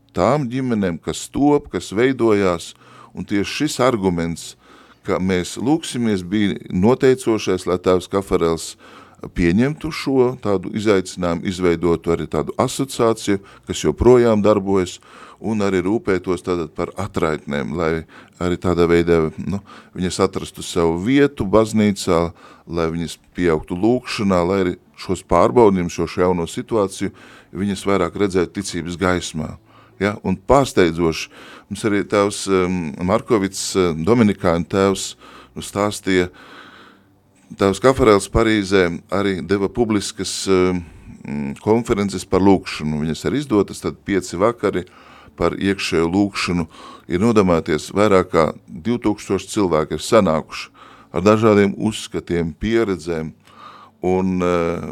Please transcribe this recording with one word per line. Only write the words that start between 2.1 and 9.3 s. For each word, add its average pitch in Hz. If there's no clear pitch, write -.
Un 90
tieši 101
šis 147
arguments, 92
ka 90
mēs 92
lūksimies, 117
bija 101
noteicošais, 110
lai 90
tēvs 92
Kafarels 85